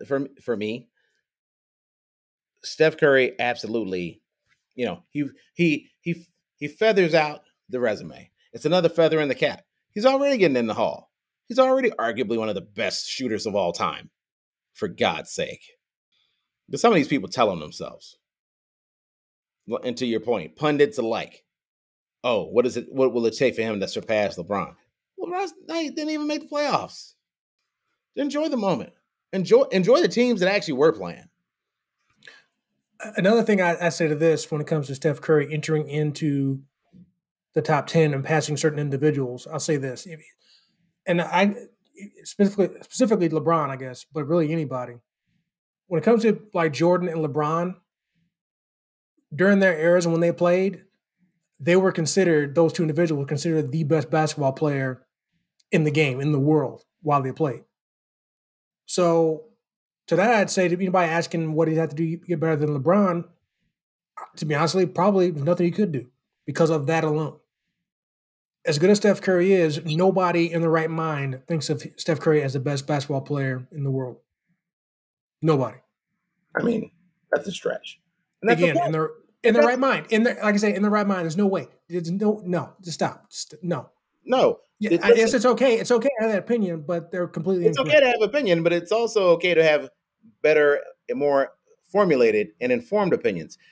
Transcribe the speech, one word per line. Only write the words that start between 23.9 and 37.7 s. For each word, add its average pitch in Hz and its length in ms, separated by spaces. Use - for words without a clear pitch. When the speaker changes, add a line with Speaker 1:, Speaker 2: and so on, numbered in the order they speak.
Speaker 1:
LeBron?" 90 380
LeBron's, 359 340
they 320 220
didn't 302 200
even 302 180
make 302 140
the 311 60
playoffs. 285 640
Enjoy 294 340
the 285 80
moment. 180 340
Enjoy, 196 380
enjoy 247 300
the 339 60
teams 240 340
that 185 120
actually 202 200
were 143 180
playing. 87 380
Speaker 2:
Another 214 280
thing 214 180
I, 175 260
I - 20
say 160 180
to 151 80
this 156 360
when 151 100
it 151 60
comes 151 200
to 139 80
Steph 151 260
Curry 147 300
entering 151 360
into 143 760
the 156 80
top 151 260